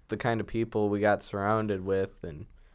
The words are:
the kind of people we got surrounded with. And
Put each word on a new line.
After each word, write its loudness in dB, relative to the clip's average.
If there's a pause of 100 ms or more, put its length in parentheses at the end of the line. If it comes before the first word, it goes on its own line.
the -2
kind 0
of -4
people 0
we 2
got 4
surrounded 0
with. -2
And -12 (280)